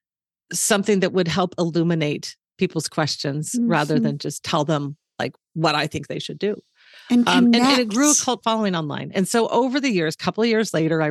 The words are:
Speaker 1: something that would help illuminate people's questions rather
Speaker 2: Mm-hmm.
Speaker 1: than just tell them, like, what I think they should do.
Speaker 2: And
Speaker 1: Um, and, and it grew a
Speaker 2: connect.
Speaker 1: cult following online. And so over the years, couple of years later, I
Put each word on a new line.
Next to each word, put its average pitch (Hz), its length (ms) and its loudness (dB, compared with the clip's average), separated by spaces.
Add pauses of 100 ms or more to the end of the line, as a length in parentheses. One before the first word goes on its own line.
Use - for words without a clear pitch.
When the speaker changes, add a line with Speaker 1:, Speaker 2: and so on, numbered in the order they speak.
(520)
Speaker 1:
something 196 480 2
that 175 120 0
would 180 160 0
help 180 300 -2
illuminate 165 800 -2 (220)
people's - 300 -2
questions 151 760 -4
rather 156 340 0
Speaker 2:
Mm-hmm. - 80 2
Speaker 1:
than 147 140 -2
just - 260 -10
tell 156 200 0
them, 143 320 -2 (220)
like, 127 160 -6 (200)
what 156 200 0
I 151 120 0
think 151 200 -10
they 151 120 -10
should - 200 -12
do. 208 180 -4 (540)
Speaker 2:
And 240 180 4
Speaker 1:
Um, 240 180 6
and, 233 100 6
and 254 240 4
it 233 80 -2
grew 226 160 2
a 302 100 4
Speaker 2:
connect. - 100 0
Speaker 1:
cult 240 200 -2
following 220 300 0
online. 143 400 -6
And 190 120 0
so 233 220 0
over 254 320 0
the 269 100 0
years, 165 260 0
couple - 260 -4
of 240 80 2
years 220 240 0
later, 160 280 2
I 151 80 0